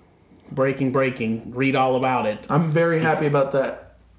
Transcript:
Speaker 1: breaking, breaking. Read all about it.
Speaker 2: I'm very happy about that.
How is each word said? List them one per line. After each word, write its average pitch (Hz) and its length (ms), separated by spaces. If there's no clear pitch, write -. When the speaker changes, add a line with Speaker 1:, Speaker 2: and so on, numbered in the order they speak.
Speaker 1:
breaking, 135 400
breaking. 117 640
Read 131 220
all 131 200
about 127 300
it. 107 220
Speaker 2:
I'm 160 220
very 165 300
happy 156 260
about 143 260
that. - 440